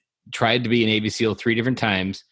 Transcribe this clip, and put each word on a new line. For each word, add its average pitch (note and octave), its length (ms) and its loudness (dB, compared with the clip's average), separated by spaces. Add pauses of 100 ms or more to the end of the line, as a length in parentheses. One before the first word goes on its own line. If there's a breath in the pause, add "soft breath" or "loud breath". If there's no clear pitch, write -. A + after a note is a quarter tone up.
(320)
tried A#2+ 320 0
to A2+ 60 -4
be A#2 140 4
a A2 40 0
Navy G#2+ 220 0
seal G#2+ 260 0
three A#2 200 0
different A#2+ 220 -2
times. F#2+ 540 -2